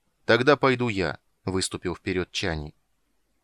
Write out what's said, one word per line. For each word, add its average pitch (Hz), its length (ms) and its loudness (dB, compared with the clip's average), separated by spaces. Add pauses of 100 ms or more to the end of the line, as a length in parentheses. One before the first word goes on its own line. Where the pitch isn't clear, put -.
(240)
"Тогда 123 320 4
пойду 123 320 2
я", 95 320 -2 (240)
выступил 92 500 -4
вперёд 90 380 -4
Чани. 78 420 -6 (680)